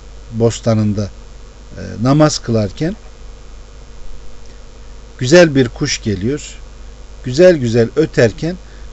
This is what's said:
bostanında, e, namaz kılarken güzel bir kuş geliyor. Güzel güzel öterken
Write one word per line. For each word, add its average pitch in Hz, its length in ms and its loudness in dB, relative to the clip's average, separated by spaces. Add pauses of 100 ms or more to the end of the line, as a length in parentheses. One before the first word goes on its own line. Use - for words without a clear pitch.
(320)
bostanında, 110 800 0 (680)
e, 90 40 -12 (220)
namaz 147 360 4
kılarken 120 560 -2 (2250)
güzel 156 380 6
bir 127 140 4
kuş - 320 -6
geliyor. 110 560 -4 (680)
Güzel 165 340 6
güzel 117 380 2
öterken 151 600 2 (380)